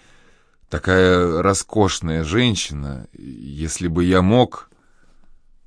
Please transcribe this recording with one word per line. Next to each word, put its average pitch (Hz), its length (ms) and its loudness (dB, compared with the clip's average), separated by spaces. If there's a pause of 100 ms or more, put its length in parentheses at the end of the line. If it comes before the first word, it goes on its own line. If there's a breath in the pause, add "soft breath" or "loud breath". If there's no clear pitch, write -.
(680 soft breath)
«Такая 90 760 2
роскошная 90 800 0
женщина, 76 880 -4
если 71 760 -8
бы 87 160 0
я 92 180 4
мог...» 120 480 2 (960)